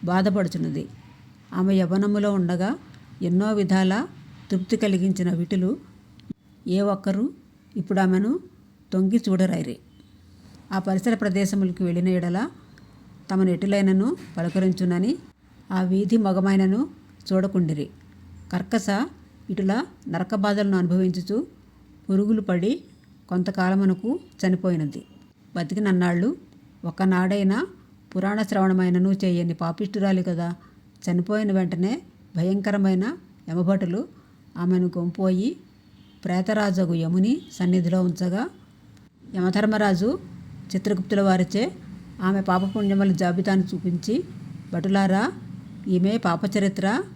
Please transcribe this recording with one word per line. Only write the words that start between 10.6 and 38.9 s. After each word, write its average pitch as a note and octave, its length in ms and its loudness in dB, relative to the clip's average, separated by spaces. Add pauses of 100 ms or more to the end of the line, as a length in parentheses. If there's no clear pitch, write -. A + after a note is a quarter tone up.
ఆ F#3+ 60 -2
పరిసర F#3+ 360 0
ప్రదేశములకు G3 720 0
వెళ్ళిన F3 240 0
ఎడల F3+ 400 0 (800)
తమను F#3+ 200 2
ఎటులైనను G3 680 2 (200)
పలకరించునని F#3 840 0 (520)
ఆ F#3 120 0
వీధి F#3+ 340 2
మగమైనను G3 720 4 (440)
చూడకుండిరి. F#3 580 0 (640)
కర్కస G3 340 -2 (640)
ఇటుల G3 360 0 (220)
నరక F3+ 260 -4
బాధలను G3+ 440 2
అనుభవించుచు F#3 680 0 (640)
పురుగులు G#3 300 2
పడి G3 400 0 (480)
కొంతకాలమునకు F#3+ 880 0 (280)
చనిపోయినది. F3+ 580 0 (520)
బతికినన్నాళ్ళు F3+ 800 2 (480)
ఒకనాడైనా F#3+ 840 0 (500)
పురాణ G3+ 260 0
శ్రవణమైనను F#3 680 2 (160)
చేయని F3 300 0
పాపిష్టురాలి F#3+ 680 -2
కదా. E3+ 320 -2 (560)
చనిపోయిన G3+ 420 0
వెంటనే F#3+ 500 0 (340)
భయంకరమైన G3 800 0 (320)
యమభటులు F3+ 600 0 (480)
ఆమెను F3+ 300 2
గొంపోయి F#3 720 -2 (680)
ప్రేతరాజగు F#3 680 0
యముని F#3 480 2 (100)
సన్నిధిలో F3+ 500 2
ఉంచగా F3+ 460 -2 (840)